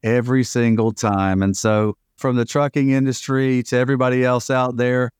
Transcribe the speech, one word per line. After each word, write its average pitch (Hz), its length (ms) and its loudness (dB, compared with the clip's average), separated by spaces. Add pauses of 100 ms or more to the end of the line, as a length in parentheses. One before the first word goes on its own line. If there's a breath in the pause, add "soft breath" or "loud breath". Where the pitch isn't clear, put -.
every 123 420 2
single 113 480 0
time. 98 500 0
And 98 140 0
so 107 400 0 (220)
from 127 180 -2
the 120 80 0
trucking 139 460 0
industry 131 720 0
to - 120 -4
everybody 127 460 0
else 127 280 0
out 127 260 0
there 123 440 0